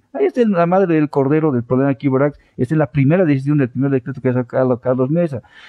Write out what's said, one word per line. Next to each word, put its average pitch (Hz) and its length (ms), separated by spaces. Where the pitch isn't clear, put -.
Ahí 403 140
está 311 200
la 175 200
madre 175 300
del 151 140
cordero 147 440
del 117 100
problema 131 320
Kiborax. 139 420
Esta 131 180
es - 20
la 151 140
primera 151 320
decisión 143 340
del 135 120
primer 135 220
decreto 135 300
que 131 80
ha 123 40
sacado 127 480
Carlos 127 280
Mesa. 156 320